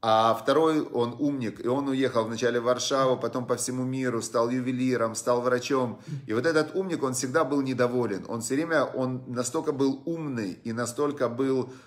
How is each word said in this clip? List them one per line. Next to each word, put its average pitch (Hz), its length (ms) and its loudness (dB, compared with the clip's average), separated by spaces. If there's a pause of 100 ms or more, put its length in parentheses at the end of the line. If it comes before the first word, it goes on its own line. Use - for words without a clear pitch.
а 110 320 6
второй, 156 460 4
он 120 380 -2
умник, 139 460 -2
и - 20 0
он 139 220 0
уехал 131 360 2
вначале 117 360 0
в 117 40 -8
Варшаву, 131 520 2
потом 120 280 -4
по 120 120 0
всему 127 260 -4
миру, 127 400 -2
стал 117 280 0
ювелиром, 123 680 0
стал 123 240 2
врачом. 123 600 0 (280)
И 104 40 -2
вот 123 140 2
этот 156 300 2
умник, 180 260 -2
он 127 120 0
всегда 131 280 0
был 139 180 0
недоволен, 123 680 0
он 117 120 -4
все 110 140 -4
время, 160 300 2
он 127 420 -4
настолько 131 460 -4
был 135 320 0
умный 139 600 -6
и 117 80 -4
настолько 123 560 -2
был, 131 440 -2 (140)